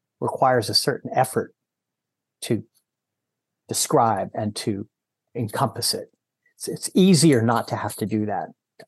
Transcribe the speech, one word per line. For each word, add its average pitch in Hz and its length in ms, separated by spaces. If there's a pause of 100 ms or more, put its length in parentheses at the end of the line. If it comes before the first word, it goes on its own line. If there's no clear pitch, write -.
(200)
requires 127 480
a 131 60
certain - 400
effort - 400 (880)
to 110 220 (1000)
describe 110 680
and 107 220
to 104 300 (480)
encompass - 600
it. - 180 (440)
It's, - 120
it's - 260
easier 165 460
not 113 280
to 113 80
have 104 200
to - 80
do 107 220
that. 90 220 (400)